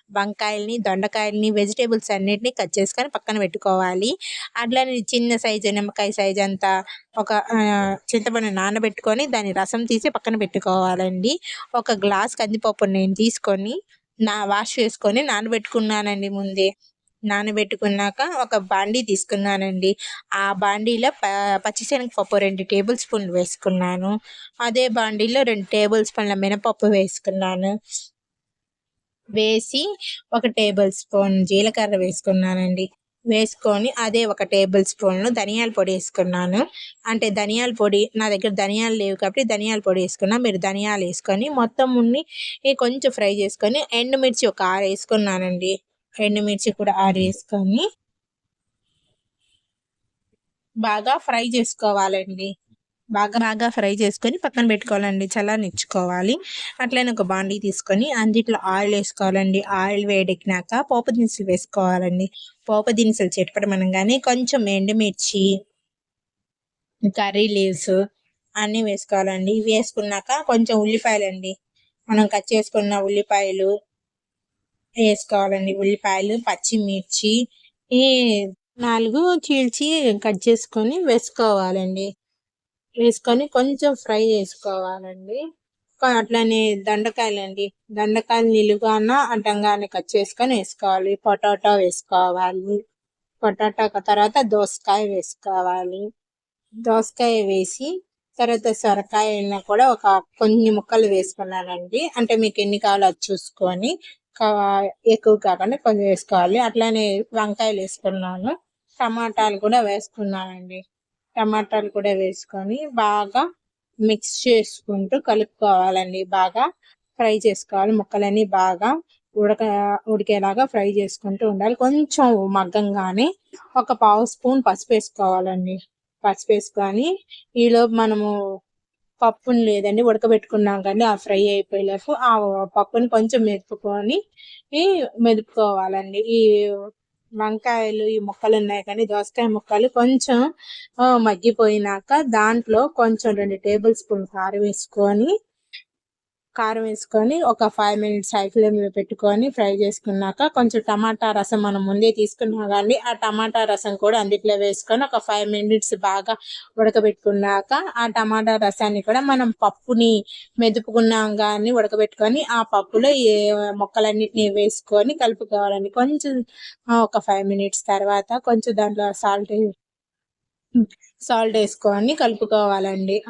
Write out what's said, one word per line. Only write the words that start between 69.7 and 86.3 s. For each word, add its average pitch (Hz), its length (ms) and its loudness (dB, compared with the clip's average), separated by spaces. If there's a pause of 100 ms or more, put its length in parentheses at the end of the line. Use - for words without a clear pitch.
వేసుకున్నాక 220 720 -2
కొంచెం 226 300 2
ఉల్లిపాయలండి, 208 800 -2 (520)
మనం 214 180 4
కట్ 202 260 -2
చేసుకున్న 208 460 0
ఉల్లిపాయలు 196 800 0 (1160)
వేసుకోవాలండి. 196 760 0
ఉల్లిపాయలు, 196 640 -2
పచ్చిమిర్చి, 214 1080 -2 (440)
ఈ 254 120 4 (760)
నాలుగు 240 580 0
చీల్చి 277 880 0
కట్ 214 260 0
చేసుకొని 233 540 0
వేసుకోవాలండి. 196 1120 -2 (800)
వేసుకొని 240 500 2
కొంచెం 277 480 0
ఫ్రై 220 320 0
చేసుకోవాలండి. 190 1200 -6 (500)
కొ-, 247 160 2
అట్లానే 220 580 2